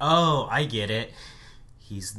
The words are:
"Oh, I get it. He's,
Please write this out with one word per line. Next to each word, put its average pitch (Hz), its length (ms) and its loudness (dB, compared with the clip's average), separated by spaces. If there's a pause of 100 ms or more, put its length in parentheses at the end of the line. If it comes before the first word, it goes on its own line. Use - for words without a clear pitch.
"Oh, 156 500 4
I 135 140 2
get 110 260 -2
it. 113 220 -4 (640)
He's, 98 400 -12